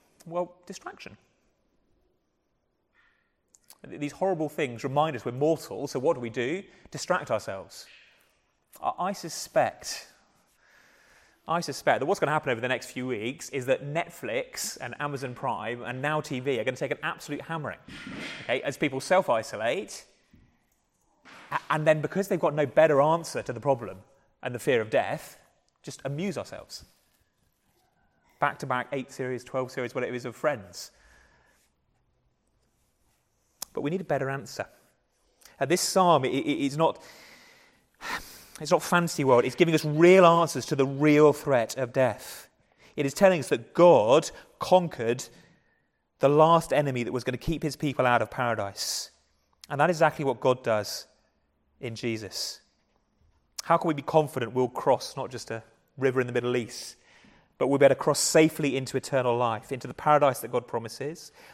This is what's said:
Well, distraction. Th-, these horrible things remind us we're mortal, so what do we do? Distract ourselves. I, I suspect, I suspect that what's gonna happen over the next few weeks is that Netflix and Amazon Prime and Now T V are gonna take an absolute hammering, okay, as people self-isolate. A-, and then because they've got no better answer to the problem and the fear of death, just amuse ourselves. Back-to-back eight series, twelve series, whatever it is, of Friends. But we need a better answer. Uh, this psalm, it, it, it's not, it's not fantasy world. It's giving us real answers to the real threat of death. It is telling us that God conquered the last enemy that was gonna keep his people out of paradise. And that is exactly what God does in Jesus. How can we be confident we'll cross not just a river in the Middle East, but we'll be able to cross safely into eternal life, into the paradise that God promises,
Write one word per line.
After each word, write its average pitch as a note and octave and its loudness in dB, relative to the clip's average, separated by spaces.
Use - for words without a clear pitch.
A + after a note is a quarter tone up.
Well, F3 -8
distraction. - -18
Th-, - -14
these C#3+ -6
horrible E3+ -2
things B2 -6
remind C#3+ -2
us - -12
we're A#2+ -4
mortal, C#3 -2
so C3+ -6
what D#3 0
do B2+ -6
we A#2 -8
do? C3 -4
Distract - -4
ourselves. G2 -8
I, - -2
I F#3+ -2
suspect, - -4
I E3+ -2
suspect C3 0
that C3+ -2
what's G3 0
gonna C#3+ 0
happen D3+ -2
over A2+ -2
the B2 -4
next B2 -4
few B2+ -8
weeks B2 -6
is B2+ -6
that C3 0
Netflix - -8
and B2 -10
Amazon C3+ -6
Prime A#2+ -6
and B2 -8
Now D3+ -2
T C3+ -8
V B2+ -2
are A2 -4
gonna B2+ -4
take C3 -6
an C#3+ -6
absolute D3 -8
hammering, D3+ -8
okay, B2+ -2
as C#3+ -6
people C3+ -2
self-isolate. C3 -2
A-, D3+ -6
and D#3 0
then D#3 4
because F#3 -4
they've F3+ 0
got D3 0
no D3 2
better D3+ 4
answer D#3 0
to - -8
the A#2 -8
problem A#2 -2
and B2+ -8
the A2+ -8
fear B2 2
of G#2+ -6
death, B2 -2
just - -16
amuse C#3+ -6
ourselves. - -12
Back-to-back C3+ -2
eight C3 -8
series, B2+ -8
twelve C3 -6
series, B2 -8
whatever B2 -4
it B2 -8
is, B2 -10
of A#2 -12
Friends. A2 -6
But - -8
we C#3+ -4
need F#3 -4
a F3 -10
better C3+ -2
answer. - -10
Uh, C#3 0
this E3+ 2
psalm, E3+ 4
it, B2 -2
it, C#3 -2
it's C#3 -2
not, D#3+ 0
it's D3+ -8
not E3+ 4
fantasy E3+ 0
world. B2 6
It's B2+ -2
giving E3 4
us D#3 2
real F3 8
answers E3+ 4
to D3+ -2
the C3+ 4
real D3 6
threat C3 0
of B2 -4
death. - -2
It C#3+ -2
is C3+ -4
telling F#3+ 4
us - -8
that A#2 -4
God D3+ 8
conquered C3+ 0
the C3+ 4
last D#3+ 6
enemy C3 0
that - -4
was B2 -6
gonna B2+ 2
keep - -4
his D3+ -6
people C3 0
out A#2+ 4
of G#2 -4
paradise. G#2+ -4
And C#3 -6
that E3 4
is E3+ -2
exactly D#3 2
what B2 0
God B2+ 2
does G#2+ -4
in A#2 -10
Jesus. A2 -6
How E3 2
can E3+ -2
we D#3 0
be C#3+ -6
confident C3+ 0
we'll B2+ 2
cross - -2
not B2 -8
just A#2+ -12
a A2+ -8
river C3 2
in A#2+ 0
the B2 -10
Middle B2 0
East, - -8
but C3 0
we'll C#3 2
be C#3 8
able C3+ 8
to - -16
cross D3 0
safely D#3 2
into C3 -6
eternal B2 0
life, A#2 -2
into B2 -4
the A#2 -2
paradise D3 4
that A#2 -10
God A#2+ -2
promises, B2+ -8